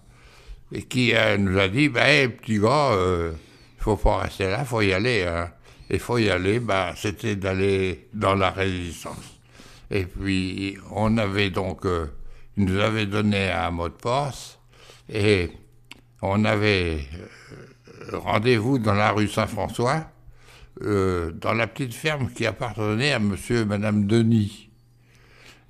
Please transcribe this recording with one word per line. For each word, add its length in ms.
et 100
qui, 320
euh, 240
nous 180
a 120
dit, « 200
Ben, 160
hey, 240
petit 300
gars, 340
euh, 400
faut 180
pas 220
rester 320
là, 140
faut 180
y 100
aller, 300
hein. » 280
Il 120
faut 180
y 100
aller, 300
ben, 380
c'était 400
d'aller 760
dans 220
la 160
résistance. 880
Et 160
puis, 720
on 260
avait 340
donc, 360
euh, 200
il 80
nous 160
avait 260
donné 460
un 180
mot 180
de 60
passe, 640
et 440
on 240
avait, 680
euh, 1040
rendez-vous 640
dans 140
la 180
rue 160
Saint-François, 840
euh, 480
dans 240
la 140
petite 260
ferme 360
qui 160
appartenait 640
à 80
monsieur 400
et 40
madame 440
Denis. 600